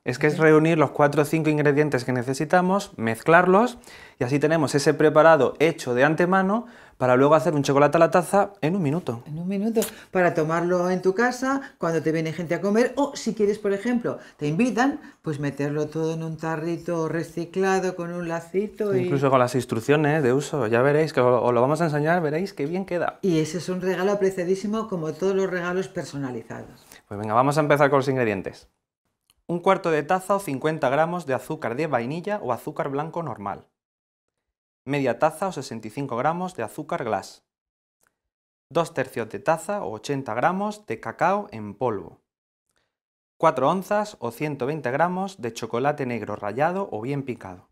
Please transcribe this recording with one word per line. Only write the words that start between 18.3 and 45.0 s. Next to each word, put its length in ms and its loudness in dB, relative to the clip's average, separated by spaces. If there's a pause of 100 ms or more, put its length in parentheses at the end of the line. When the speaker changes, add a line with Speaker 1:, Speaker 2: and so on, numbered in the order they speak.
Speaker 2:
y 100 0
Speaker 1:
Incluso 260 0
con 80 6
las 160 2
instrucciones 680 2
de 80 4
uso, 360 0
ya 160 4
veréis 300 2
que 60 2
os, 240 4
os 100 2
lo 80 4
vamos 200 2
a 40 2
enseñar, 360 0
veréis 320 -4
qué 140 -4
bien 180 -6
queda. 380 -4
Speaker 2:
Y 160 2
ese 180 -2
es 120 -8
un 120 -6
regalo 320 -2
apreciadísimo, 760 -2
como 260 -6
todos 220 -2
los 140 0
regalos 400 -4
personalizados. 960 -10 (240)
Speaker 1:
Pues 100 -8
venga, 140 -4
vamos 240 4
a 40 4
empezar 280 4
con 100 4
los 80 0
ingredientes. 600 -2 (800)
Un 120 -4
cuarto 320 2
de 100 2
taza 340 0
o 40 -2
cincuenta 500 -2
gramos 380 0
de 80 0
azúcar 400 -6
de 100 -2
vainilla 560 -4
o 120 -4
azúcar 360 -6
blanco 320 -6
normal. 460 -10 (1200)
Media 320 0
taza 280 0
o 40 -4
sesenta 360 -10
y 40 -12
cinco 240 -6
gramos 400 -4
de 80 -8
azúcar 400 -8
glass. 400 -6 (1300)
Dos 260 0
tercios 340 -4
de 100 -10
taza 440 -2
o 80 -8
ochenta 420 -6
gramos 540 -2
de 120 -8
cacao 520 -2
en 240 -12
polvo. 460 -6 (1160)
Cuatro 320 2
onzas 500 -2
o 120 -6
ciento 340 -6
veinte 240 -4
gramos 520 -2